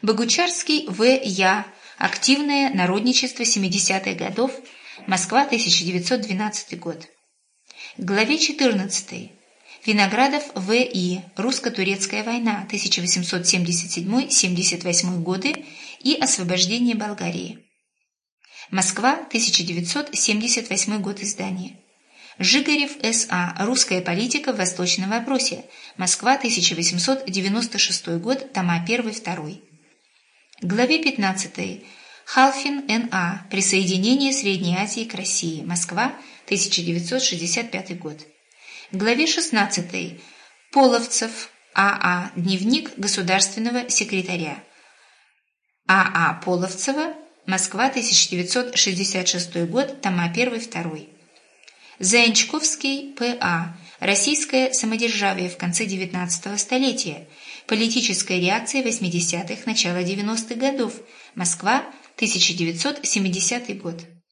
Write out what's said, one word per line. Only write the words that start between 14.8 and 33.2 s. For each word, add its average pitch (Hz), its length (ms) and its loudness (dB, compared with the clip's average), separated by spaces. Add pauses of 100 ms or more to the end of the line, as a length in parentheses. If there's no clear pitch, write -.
восьмой 180 360 0
годы, 185 440 -2 (380)
и 285 140 2
освобождение 214 800 2
Болгарии. 185 640 -6 (1120)
Москва, 202 440 2 (160)
тысяча 226 320 2
девятьсот 175 500 -4
семьдесят 220 560 0
восьмой 202 300 0
год 196 220 -6
издания. 190 580 -6 (600)
Жигарев, 285 640 2
С 226 280 0
А. 175 260 0 (100)
Русская 214 360 2
политика 233 500 0
в 214 60 -2
восточном 185 540 0
вопросе. 233 520 0 (320)
Москва, 240 420 2
тысяча 185 380 2
восемьсот 175 520 0
девяносто 196 500 -2
шестой - 420 -2
год, 254 320 -2
тома 175 340 0
первый, 226 280 -2
второй. 170 480 -8 (1000)
Главе 247 420 2
пятнадцатой. 196 840 -2 (380)
Халфин, 277 680 2
Н 226 220 0
А. 185 400 -2